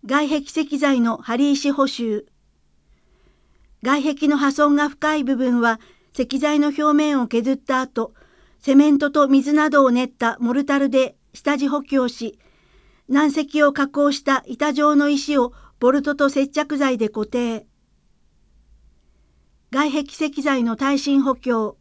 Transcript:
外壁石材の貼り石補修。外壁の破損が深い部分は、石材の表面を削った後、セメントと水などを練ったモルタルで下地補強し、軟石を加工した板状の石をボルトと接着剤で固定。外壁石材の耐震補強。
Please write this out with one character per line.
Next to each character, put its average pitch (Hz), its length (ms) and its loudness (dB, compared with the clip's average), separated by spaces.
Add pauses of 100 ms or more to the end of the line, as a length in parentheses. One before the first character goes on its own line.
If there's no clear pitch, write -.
外 277 240 -2
壁 294 120 0
石 294 360 -6
材 269 240 2
の 233 180 0
貼 233 180 -6
り 285 160 2
石 285 180 0
補 277 160 0
修。 226 400 -6 (1600)
外 277 180 0
壁 294 240 -2
の 294 100 2
破 277 140 2
損 294 240 2
が 294 140 0
深 302 260 -4
い 294 100 -4
部 262 120 -2
分 247 240 0
は、 226 180 0 (400)
石 262 220 -4
材 294 180 0
の 294 100 2
表 302 260 0
面 294 280 2
を 240 60 -4
削 233 240 -2
っ - 40 -2
た 262 240 -4
後、 247 320 -6 (460)
セ 269 160 0
メ 294 160 8
ン 277 80 4
ト 294 140 0
と 294 160 4
水 269 240 2
な 302 180 2
ど 277 140 6
を 254 80 4
練 247 140 0
っ - 20 -10
た 233 320 -4
モ 240 120 -2
ル 277 120 -2
タ 277 160 0
ル 277 100 0
で 262 240 0 (200)
下 294 220 -4
地 277 120 -2
補 285 140 -2
強 262 260 -2
し、 233 300 -12 (720)
軟 285 200 2
石 294 340 -2
を 285 100 4
加 277 140 -2
工 285 240 0
し 277 140 -8
た 277 240 0
板 294 240 -4
状 294 240 2
の 285 120 4
石 285 300 -2
を 247 140 0 (260)
ボ 247 140 2
ル 285 100 2
ト 285 140 -4
と 277 140 2
接 277 180 0
着 294 280 -4
剤 269 220 -2
で 220 100 -2
固 214 180 -6
定。 233 400 -6 (2000)
外 285 200 -2
壁 294 180 -2
石 302 340 -6
材 269 220 0
の 233 100 -2
耐 277 240 -2
震 277 240 0
補 262 140 0
強。 226 440 -4